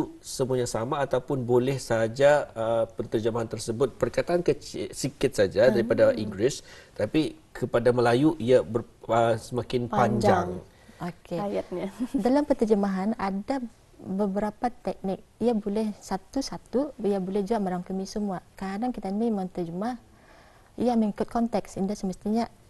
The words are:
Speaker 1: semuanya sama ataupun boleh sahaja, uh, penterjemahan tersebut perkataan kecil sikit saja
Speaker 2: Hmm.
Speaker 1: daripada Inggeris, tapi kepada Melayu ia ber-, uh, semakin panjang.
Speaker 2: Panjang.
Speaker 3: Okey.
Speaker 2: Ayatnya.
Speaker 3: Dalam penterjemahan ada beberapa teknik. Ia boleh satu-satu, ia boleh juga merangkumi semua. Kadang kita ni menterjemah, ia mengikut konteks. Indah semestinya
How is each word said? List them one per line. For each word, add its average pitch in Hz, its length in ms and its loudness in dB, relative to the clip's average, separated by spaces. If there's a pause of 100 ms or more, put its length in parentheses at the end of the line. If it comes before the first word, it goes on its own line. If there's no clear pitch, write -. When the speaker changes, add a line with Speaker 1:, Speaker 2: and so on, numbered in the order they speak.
(180)
Speaker 1:
semuanya 127 460 -2
sama 127 380 -2
ataupun 131 400 0
boleh 123 340 4
sahaja, 127 800 2
uh, 113 340 0
penterjemahan 113 560 -2
tersebut 113 480 -2
perkataan - 480 0
kecil - 480 -2
sikit - 460 -2
saja 101 340 4
Speaker 2:
Hmm. - 60 6
Speaker 1:
daripada 113 300 4 (100)
Inggeris, 104 480 -2 (320)
tapi 104 260 0 (300)
kepada 120 400 2
Melayu 123 480 4
ia 120 240 6
ber-, 110 240 -4 (180)
uh, 117 320 4
semakin 120 540 -4
panjang. 180 580 2
Speaker 2:
Panjang. - 0 - (640)
Speaker 3:
Okey. - 240 -12
Speaker 2:
Ayatnya. 202 500 -6 (280)
Speaker 3:
Dalam 269 320 2
penterjemahan 202 720 0
ada 196 420 -4 (400)
beberapa 202 760 -4
teknik. - 460 -6 (180)
Ia 233 160 0
boleh 214 460 -2
satu-satu, 262 1040 -4
ia 202 160 0
boleh 190 240 -2
juga 220 160 0
merangkumi 190 480 -4
semua. 202 320 -4 (160)
Kadang 202 360 -4
kita 196 200 -6
ni 220 180 -2
menterjemah, 185 680 -4 (760)
ia 240 200 0
mengikut 220 320 0
konteks. 233 500 -2
Indah 190 180 -2
semestinya 208 500 -2 (260)